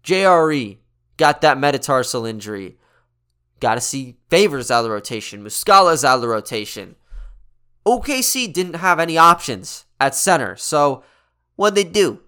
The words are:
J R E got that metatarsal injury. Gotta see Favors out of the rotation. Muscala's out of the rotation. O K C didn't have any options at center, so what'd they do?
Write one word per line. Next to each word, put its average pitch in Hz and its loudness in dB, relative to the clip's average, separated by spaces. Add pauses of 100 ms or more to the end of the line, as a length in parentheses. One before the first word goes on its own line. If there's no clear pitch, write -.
J 190 -2
R 165 4
E 113 -6 (380)
got 147 2
that 139 4
metatarsal 131 -2
injury. 107 -12 (840)
Gotta 120 0
see 131 -10 (120)
Favors 160 0
out 120 2
of 117 0
the 110 -4
rotation. 104 -10
Muscala's 170 4
out 131 4
of 123 -2
the 117 -4
rotation. 107 -8 (920)
O 240 2
K 269 -4
C 247 -2
didn't 175 -6
have 175 0
any 165 -2
options 165 2 (140)
at 135 0
center, 135 0
so 143 -2 (520)
what'd 202 0
they 202 2
do? 170 0